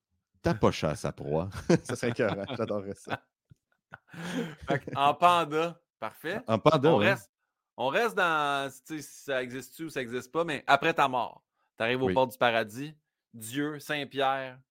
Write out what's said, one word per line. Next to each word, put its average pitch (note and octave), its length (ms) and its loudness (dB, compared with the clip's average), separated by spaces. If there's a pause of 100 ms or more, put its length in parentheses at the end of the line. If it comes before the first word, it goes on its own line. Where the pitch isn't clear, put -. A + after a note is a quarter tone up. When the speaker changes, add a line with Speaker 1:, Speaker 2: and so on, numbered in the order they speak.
(420)
Speaker 1:
tapocha G2+ 540 2
sa - 160 -4
proie. D#2 380 -4 (200)
<laughs> D#3+ 140 4
Ça - 120 -6
serait B2 140 -4
écœurant, G2+ 360 -2 (120)
j'adorerais G#2 380 -6
ça. - 260 -10 (1500)
Speaker 2:
Fait C#3 120 -2
que - 180 -12
en C#3+ 160 4
panda, E3 680 2 (200)
parfait. D3+ 480 -8
Speaker 1:
En A2+ 100 4
panda, D3+ 360 6
Speaker 2:
On B2 60 6
Speaker 1:
ouais. G2+ 120 4
Speaker 2:
reste, - 200 -4 (460)
on A#2+ 120 -2
reste F#3+ 260 0
dans, D3 540 0 (180)
tu D#3+ 80 -8
sais, D3 60 -8
si - 220 -18
ça C3 200 -2
existe-tu B2+ 400 -12
ou D#3+ 60 -8
ça C#3 120 -6
existe B2 300 -8
pas, E3 120 0
mais D3+ 240 -4
après D3+ 280 6
ta C#3+ 120 4
mort, B2 360 -4 (340)
t'arrives B2 240 0
au C3 60 4
Speaker 1:
Oui. F#2 60 2
Speaker 2:
port C3 140 4
du - 120 -12
paradis, A#2+ 560 0 (380)
Dieu, C3+ 460 -6
Saint-Pierre, C3+ 760 -2 (140)